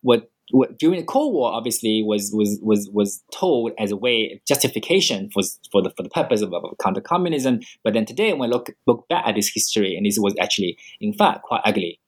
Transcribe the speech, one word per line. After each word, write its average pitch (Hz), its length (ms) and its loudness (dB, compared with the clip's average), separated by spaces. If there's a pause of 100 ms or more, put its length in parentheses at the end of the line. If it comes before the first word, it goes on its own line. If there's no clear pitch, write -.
what, 120 300 2 (200)
what 127 260 4
during 175 220 2
the 165 60 -8
Cold 277 280 0
War, 123 180 2
obviously, 113 500 -2
was, 104 320 -2
was, 104 280 0
was, 104 320 2
was 101 300 -2 (100)
told 123 440 0
as 104 140 -4
a 101 60 -4
way 110 500 0
justification 135 840 0
for, 95 120 -2 (280)
for 98 100 4
the, 92 100 -2
for - 120 -10
the 90 60 -10
purpose 123 320 0
of, 95 120 -4
of 87 100 -6 (180)
counter-communism. 131 760 0 (240)
But 107 100 0
then 110 120 2
today, 190 280 0
when 127 160 -2
I - 20 0
look, - 180 -2 (180)
look 120 220 2
back 170 180 0
at 107 80 0
this 104 180 0
history, 98 420 0
and 98 100 -2
this 101 140 2
was 101 200 2
actually, 90 380 -2 (220)
in 214 140 -4
fact, - 300 2
quite - 220 -2
ugly 101 420 -2